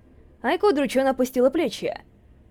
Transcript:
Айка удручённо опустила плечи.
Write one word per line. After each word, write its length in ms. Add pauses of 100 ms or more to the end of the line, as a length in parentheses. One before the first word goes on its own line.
(420)
Айка 240
удручённо 460
опустила 380
плечи. 500 (520)